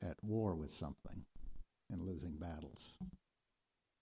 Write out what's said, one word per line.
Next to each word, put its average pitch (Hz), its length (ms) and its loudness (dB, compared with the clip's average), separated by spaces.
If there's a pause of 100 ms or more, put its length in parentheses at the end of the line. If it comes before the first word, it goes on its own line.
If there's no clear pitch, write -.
at 85 220 -2
war 107 300 6
with 76 180 0
something - 540 -4 (640)
and 90 140 0
losing 87 340 0
battles. 80 640 -4 (1040)